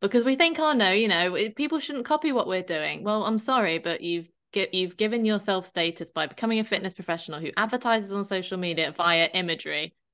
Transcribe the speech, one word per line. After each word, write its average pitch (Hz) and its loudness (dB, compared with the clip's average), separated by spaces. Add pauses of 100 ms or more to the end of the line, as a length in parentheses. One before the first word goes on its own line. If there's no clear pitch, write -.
because 226 2
we 269 2
think, 330 2
"Oh 311 4
no, 208 4
you 214 4
know, 180 2
it, 208 -2
people 294 0
shouldn't 269 -6
copy 302 2
what 214 2
we're 185 0
doing." 151 -4
Well, 214 0
I'm 220 0
sorry, 214 2
but 165 -4
you've 170 -4 (220)
gi-, 190 0
you've 185 -2
given 220 0
yourself 202 0
status 170 -4
by 156 -4
becoming 220 -2
a 220 2
fitness 190 -4
professional 165 -8
who 170 -6
advertises 220 0
on 202 -2
social 185 -4
media 160 0
via 165 4
imagery. 160 -4 (180)